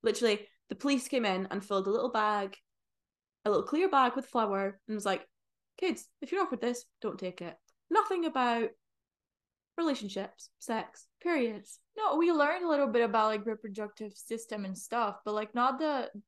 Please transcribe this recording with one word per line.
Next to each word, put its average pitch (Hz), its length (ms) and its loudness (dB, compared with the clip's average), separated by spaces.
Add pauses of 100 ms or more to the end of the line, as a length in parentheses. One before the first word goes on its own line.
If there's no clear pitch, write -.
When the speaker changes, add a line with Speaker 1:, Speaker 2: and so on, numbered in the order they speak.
Speaker 1:
Literally, 220 460 2 (220)
the - 40 -6
police 277 320 2
came 247 180 0
in 190 280 2
and 196 120 -4
filled 196 220 0
a 196 40 0
little 233 200 0
bag, 214 460 0 (880)
a 214 60 2
little 180 140 4
clear 349 240 2
bag 262 280 4
with 262 100 -4
flour, 196 640 0
and 220 80 -4
was 202 100 -4
like, 190 180 0 (520)
"Kids, - 320 -2 (120)
if - 120 -8
you're 381 100 0
offered 330 180 -4
this, 240 260 -4 (140)
don't 196 200 -6
take 180 200 -8
it." 170 160 -10 (340)
Nothing 381 340 2
about 240 460 0 (1040)
relationships, 240 720 -4 (100)
sex, - 480 -6 (160)
periods. 247 560 -2 (180)
Speaker 2:
No, 392 200 2
we 339 160 4
learned 320 320 2
a 339 40 0
little 285 200 4
bit 233 140 2
about, 220 240 4
like, 214 200 0
reproductive 214 680 -8
system 220 500 -8
and 190 120 -6
stuff, 214 480 -4
but, 214 100 -4
like, 214 200 -4
not 254 240 2
the 294 320 -2 (180)